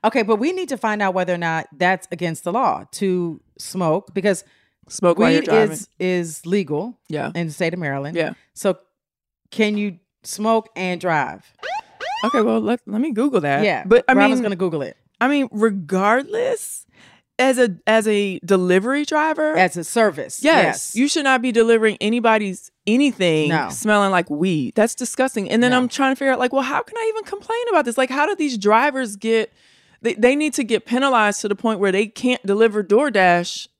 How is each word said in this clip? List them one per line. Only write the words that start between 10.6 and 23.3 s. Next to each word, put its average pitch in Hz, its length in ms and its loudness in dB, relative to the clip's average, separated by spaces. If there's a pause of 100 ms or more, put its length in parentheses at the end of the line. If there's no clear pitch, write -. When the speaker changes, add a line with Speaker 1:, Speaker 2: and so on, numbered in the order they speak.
Speaker 1:
and 180 240 -4
drive? 160 460 -2 (800)
Speaker 2:
Okay, 1077 160 0
well, 226 180 0
let, 220 280 -2
let 208 160 -6
me 311 100 -4
Google 233 300 0
that. 143 220 0
Speaker 1:
Yeah, 170 200 0
Speaker 2:
But 226 240 4
I 262 60 4
Speaker 1:
Robin's 262 220 4
Speaker 2:
mean, 247 80 -2
Speaker 1:
gonna 202 120 -2
Google 165 240 -2
it. - 160 -8 (240)
Speaker 2:
I 247 80 2
mean, 277 240 0
regardless, 220 1300 -2 (520)
as 254 200 2
a, 226 180 2 (100)
as 220 220 2
a 202 300 0
delivery 190 680 2
driver, 311 540 0
Speaker 1:
As 185 180 2
a 170 80 -8
service, 175 580 -2
Speaker 2:
yes, 285 220 6
Speaker 1:
yes. - 320 -4
Speaker 2:
you 254 100 4
should 294 180 -2
not 262 180 2
be 254 100 -2
delivering 226 480 4
anybody's 214 680 0 (160)
anything 190 640 2